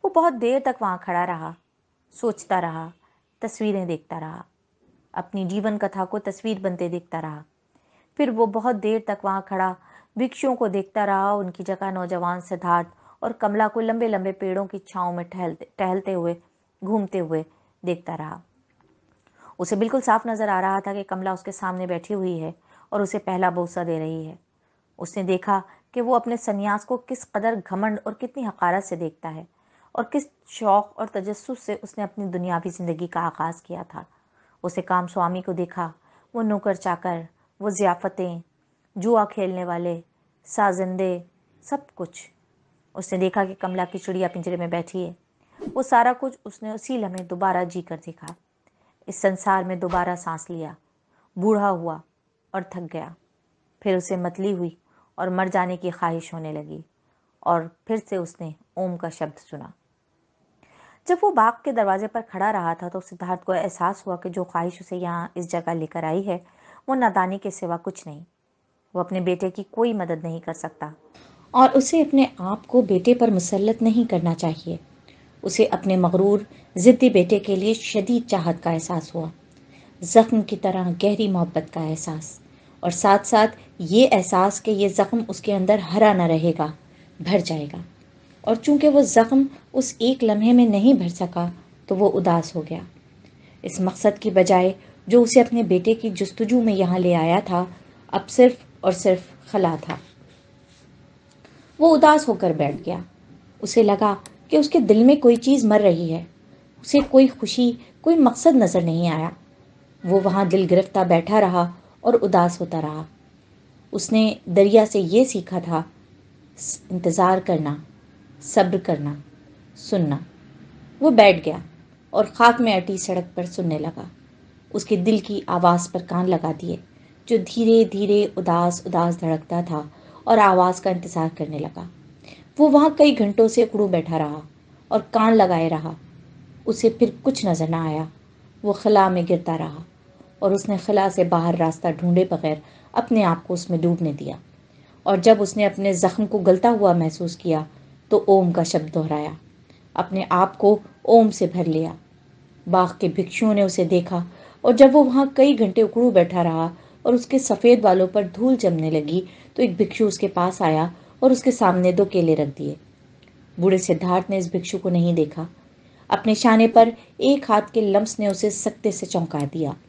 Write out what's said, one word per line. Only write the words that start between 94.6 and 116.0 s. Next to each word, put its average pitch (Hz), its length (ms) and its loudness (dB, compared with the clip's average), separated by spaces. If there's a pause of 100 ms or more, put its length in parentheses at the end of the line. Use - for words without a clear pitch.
जो 240 140 6
उसे 233 180 6
अपने 233 220 2
बेटे 185 320 2
की 226 160 -6
जुस्तजू 208 520 -2
में 220 120 2
यहाँ 185 240 0
ले 180 140 2
आया 170 280 2
था, 180 320 -4 (400)
अब 190 140 -4
सिर्फ - 400 4 (180)
और 185 80 2
सिर्फ - 600 -2
खला 175 240 2
था। 156 220 -10 (1800)
वो 320 80 8
उदास 302 400 6
होकर 185 240 0
बैठ 147 300 -2
गया। 165 220 -8 (580)
उसे 220 200 2
लगा 202 400 2 (280)
कि 311 80 4
उसके 294 220 2
दिल 214 240 6
में 285 160 8
कोई 240 160 6
चीज़ 254 300 2
मर 214 140 4
रही 175 300 2
है। 165 160 -6 (560)
उसे - 180 2
कोई 269 280 6
खुशी, 240 500 -2 (240)
कोई 339 140 4
मकसद 277 400 4
नज़र 190 260 4
नहीं 170 260 0
आया। 160 240 -2 (760)
वो 190 140 4
वहाँ 190 280 0
दिल 190 180 2
गिरफ्ता 185 380 2
बैठा 175 340 2
रहा 175 360 2 (300)
और 233 100 2
उदास 180 460 2
होता 170 200 -6
रहा। 156 260 -8 (840)
उसने 220 560 0
दरिया 202 360 6
से 214 140 -2
ये 196 260 4
सीखा 185 360 -6
था, 170 240 -4 (720)